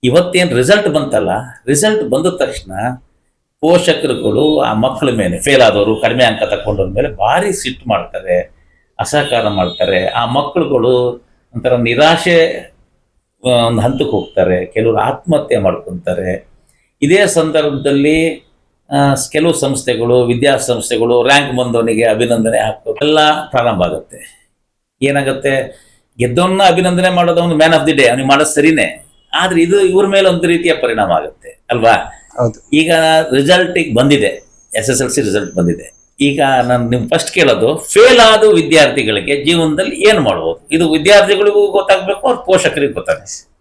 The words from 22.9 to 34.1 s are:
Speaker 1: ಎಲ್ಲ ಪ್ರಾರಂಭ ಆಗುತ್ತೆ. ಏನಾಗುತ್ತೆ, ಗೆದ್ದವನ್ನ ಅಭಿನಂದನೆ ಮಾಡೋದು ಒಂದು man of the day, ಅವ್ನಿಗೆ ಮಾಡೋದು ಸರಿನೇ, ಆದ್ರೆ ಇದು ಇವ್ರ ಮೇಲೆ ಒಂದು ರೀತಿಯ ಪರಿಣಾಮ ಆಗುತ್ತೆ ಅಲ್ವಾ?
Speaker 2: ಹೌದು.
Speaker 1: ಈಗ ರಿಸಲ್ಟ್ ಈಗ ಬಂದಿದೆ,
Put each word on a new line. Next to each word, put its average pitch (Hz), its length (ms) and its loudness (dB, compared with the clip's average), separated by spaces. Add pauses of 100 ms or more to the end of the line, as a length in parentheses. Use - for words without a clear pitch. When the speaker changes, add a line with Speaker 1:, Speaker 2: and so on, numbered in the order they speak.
Speaker 1:
ಎಲ್ಲ 151 440 0
ಪ್ರಾರಂಭ 117 340 0
ಆಗುತ್ತೆ. - 680 -10 (520)
ಏನಾಗುತ್ತೆ, 135 840 -2 (340)
ಗೆದ್ದವನ್ನ 180 480 0
ಅಭಿನಂದನೆ 180 420 0
ಮಾಡೋದು 175 320 -2
ಒಂದು 170 140 -2
man 160 160 2
of 160 100 2
the 156 120 0
day, 139 120 2
ಅವ್ನಿಗೆ 131 240 0
ಮಾಡೋದು 143 260 2
ಸರಿನೇ, 143 520 0 (260)
ಆದ್ರೆ 170 280 0
ಇದು 185 200 2
ಇವ್ರ 190 260 2
ಮೇಲೆ 196 220 2
ಒಂದು 170 180 0
ರೀತಿಯ 170 260 0
ಪರಿಣಾಮ 110 380 -2
ಆಗುತ್ತೆ - 600 -6
ಅಲ್ವಾ? 113 220 2 (440)
Speaker 2:
ಹೌದು. 120 360 -6
Speaker 1:
ಈಗ 160 180 2 (420)
ರಿಸಲ್ಟ್ 175 440 2
ಈಗ 151 180 -2
ಬಂದಿದೆ, 131 520 0 (280)